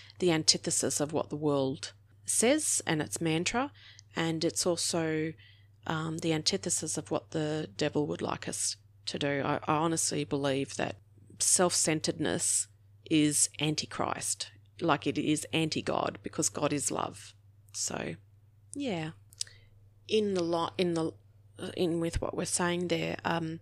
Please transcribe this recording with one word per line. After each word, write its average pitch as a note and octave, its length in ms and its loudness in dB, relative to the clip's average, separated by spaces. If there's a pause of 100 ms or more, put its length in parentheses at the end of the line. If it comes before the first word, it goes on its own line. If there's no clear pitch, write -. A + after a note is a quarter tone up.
(180)
the F3+ 140 4
antithesis D#3 680 0
of D3+ 120 -2
what D3 160 -2
the D3+ 80 -8
world C#3+ 560 -2 (320)
says - 640 2
and D#3 160 0
its - 180 -6
mantra, F3 500 0 (460)
and E3 260 0
it's - 220 2
also, D#3+ 720 0 (520)
um, D#3+ 320 -2
the E3 140 0
antithesis D#3+ 640 -2
of D#3 140 -6
what - 220 -4
the D#3 440 -2
devil D3 300 0
would E3+ 160 -4
like - 260 -4
us - 280 -4 (280)
to - 140 -6
do. C#3+ 260 0
I, C#3+ 120 2 (120)
I D#3 60 4
honestly D#3+ 500 0
believe C#3 520 0
that - 200 -2 (420)
self-centeredness D#3+ 1300 2 (420)
is D3+ 400 6 (100)
antichrist, - 880 -2 (300)
like, D3+ 260 2
it C#3+ 120 0
is D3+ 340 0
anti-God, - 680 0
because - 260 -2
God C#3+ 240 0
is C#3+ 180 0
love. - 440 -6 (380)
So, - 420 -4 (600)
yeah. F#3 360 -2 (960)
In G#3 260 4
the F3+ 80 2
li-, E3+ 360 2
in F3 160 2
the, E3 180 2 (640)
in E3+ 240 2
with E3 200 0
what - 160 -2
we're F3 100 -2
saying F3 420 0
there, E3 360 0
um, E3 380 -2